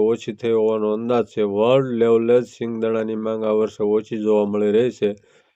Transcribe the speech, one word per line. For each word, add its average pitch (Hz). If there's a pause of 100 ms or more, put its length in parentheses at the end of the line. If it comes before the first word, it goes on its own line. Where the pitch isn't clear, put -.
ઓછી 113
થઈ 113
હોવાનો 110
અંદાજ 117
છે. -
વર્લ્ડ 123
લેવલે 117
જ 123
શિંગદાણાની 113
માંગ 110
આ 107
વર્ષે 107
ઓછી 107
જોવા 107
મળી 104
રહી 117
છે. 104 (460)